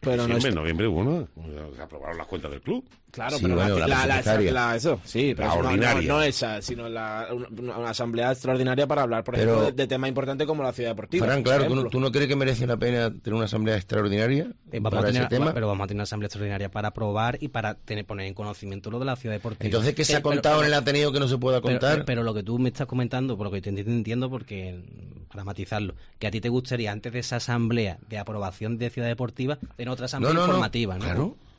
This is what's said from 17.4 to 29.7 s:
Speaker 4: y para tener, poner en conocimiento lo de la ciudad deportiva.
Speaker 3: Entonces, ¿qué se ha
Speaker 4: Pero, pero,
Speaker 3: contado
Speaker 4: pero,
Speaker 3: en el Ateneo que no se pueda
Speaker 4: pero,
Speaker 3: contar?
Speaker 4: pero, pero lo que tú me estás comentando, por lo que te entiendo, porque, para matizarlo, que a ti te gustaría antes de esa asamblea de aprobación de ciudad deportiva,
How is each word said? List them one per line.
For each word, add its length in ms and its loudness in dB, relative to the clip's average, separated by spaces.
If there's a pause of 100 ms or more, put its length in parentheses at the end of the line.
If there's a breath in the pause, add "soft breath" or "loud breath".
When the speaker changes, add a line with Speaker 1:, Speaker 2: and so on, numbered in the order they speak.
Speaker 4:
y 60 -6
para 260 -4
tener, 320 -8
poner 220 -8
en 80 -8
conocimiento 560 -8
lo 80 -6
de 60 -4
la 100 -2
ciudad 200 -6
deportiva. 300 -6
Speaker 3:
Entonces, 300 2
¿qué 100 2
se 80 2
ha 60 4
Speaker 4:
Pero, 100 0
pero, 80 2
Speaker 3:
contado 220 6
Speaker 4:
pero, 80 4
Speaker 3:
en 60 4
el 60 6
Ateneo 320 4
que 80 0
no 80 2
se 120 2
pueda 220 2
Speaker 4:
pero, 120 2
Speaker 3:
contar? 200 4
Speaker 4:
pero, 120 0
pero 180 0
lo 120 -2
que 80 -4
tú 160 -2
me 100 4
estás 160 -4
comentando, 500 -2
por 120 -4
lo 40 -4
que 80 -2
te 120 -6
entiendo, 580 -2
porque, 540 -8 (460)
para 140 -12
matizarlo, 520 -6 (240 soft breath)
que 80 -4
a 40 -2
ti 100 -4
te 80 -2
gustaría 420 -2
antes 200 -8
de 80 -6
esa 180 -4
asamblea 600 0 (100)
de 120 -8
aprobación 580 -6
de 140 -4
ciudad 160 -4
deportiva, 500 -2 (200)